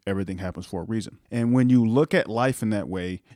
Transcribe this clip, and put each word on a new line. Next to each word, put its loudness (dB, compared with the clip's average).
everything -4
happens -10
for -8
a -8
reason. -6
And 0
when 4
you 6
look 2
at 2
life -2
in 0
that -4
way, -6